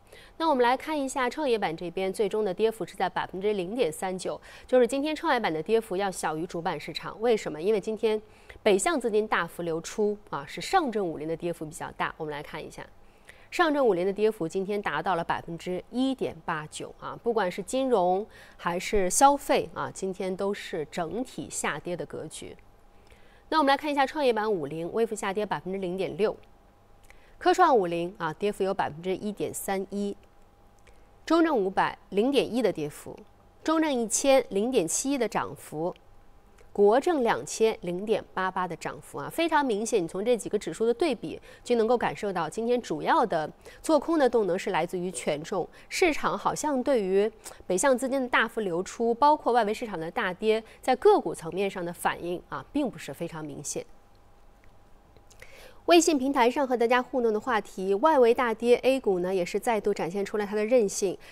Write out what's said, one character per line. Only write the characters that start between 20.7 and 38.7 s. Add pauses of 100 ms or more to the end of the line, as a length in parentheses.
整
体
下
跌
的
格
局。 (920)
那
我
们
来
看
一
下
创
业
板
五
零
微
幅
下
跌
百
分
之
零
点
六， (1000)
科
创
五
零
啊，
跌
幅
有
百
分
之
一
点
三
一， (1120)
中
证
五
百 (140)
零
点
一
的
跌
幅， (440)
中
证
一
千
零
点
七
一
的
涨
幅， (800)
国
证
两
千
零
点 (100)
八
八
的